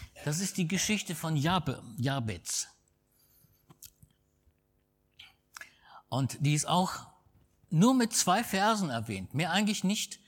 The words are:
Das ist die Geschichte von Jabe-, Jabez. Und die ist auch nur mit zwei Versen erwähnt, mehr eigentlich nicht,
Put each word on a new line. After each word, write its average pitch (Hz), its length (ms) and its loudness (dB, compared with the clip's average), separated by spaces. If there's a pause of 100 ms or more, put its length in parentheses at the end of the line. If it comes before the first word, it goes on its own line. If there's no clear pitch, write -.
(260)
Das 151 140 -2
ist 190 180 -4
die 180 100 0
Geschichte 190 480 -2
von 160 200 -2
Jabe-, 156 480 0 (140)
Jabez. 117 680 -4 (3500)
Und 127 320 -2
die 143 140 2
ist 151 140 0
auch 175 240 2 (800)
nur 214 240 6
mit 233 180 2
zwei 190 300 2
Versen 202 480 0
erwähnt, 107 420 -4
mehr 160 180 0
eigentlich 208 320 2
nicht, - 440 -2